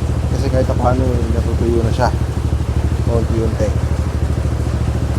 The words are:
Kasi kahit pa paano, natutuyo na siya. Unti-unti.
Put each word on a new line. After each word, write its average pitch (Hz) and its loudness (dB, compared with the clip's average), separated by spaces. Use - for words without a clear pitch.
Kasi - 0
kahit 127 2
pa - 0
paano, 123 2
natutuyo 117 2
na 110 2
siya. 120 2
Unti-unti. 113 0